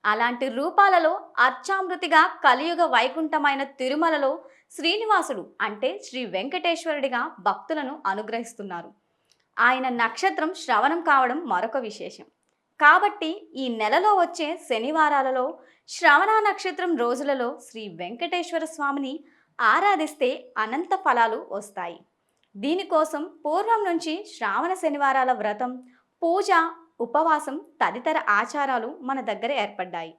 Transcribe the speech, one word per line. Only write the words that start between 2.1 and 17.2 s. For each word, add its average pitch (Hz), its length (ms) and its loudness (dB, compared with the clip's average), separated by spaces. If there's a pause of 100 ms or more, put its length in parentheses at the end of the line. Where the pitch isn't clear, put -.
కలియుగ 311 360 4 (120)
వైకుంఠమైన 285 680 2 (160)
తిరుమలలో 285 540 0 (400)
శ్రీనివాసుడు, 339 720 0 (220)
అంటే 214 240 -4 (160)
శ్రీ 254 160 -8 (120)
వెంకటేశ్వరుడిగా 294 880 -2 (260)
భక్తులను 285 460 -4 (180)
అనుగ్రహిస్తున్నారు. 208 760 -10 (680)
ఆయన 262 300 2 (160)
నక్షత్రం 311 480 0 (100)
శ్రవణం 262 480 2
కావడం 262 300 4 (120)
మరొక 202 260 -2 (100)
విశేషం. - 400 -14 (540)
కాబట్టి 349 480 6 (340)
ఈ - 20 -2 (160)
నెలలో 330 400 4
వచ్చే 339 260 0 (220)
శనివారాలలో, 269 760 2 (440)
శ్రవణ 339 420 4 (160)
నక్షత్రం 370 500 -2
రోజులలో 247 520 -2 (180)